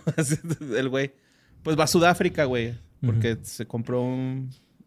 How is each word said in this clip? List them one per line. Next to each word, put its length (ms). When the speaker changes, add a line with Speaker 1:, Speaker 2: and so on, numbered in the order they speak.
Speaker 1:
<laughs> 80
así 180
es, 260
el 120
güey. 260
Pues 160
va 60
a 20
Sudáfrica, 580
güey, 300
porque 300
Speaker 2:
Ujú. 100
Speaker 1:
se 220
compró 360
un, 480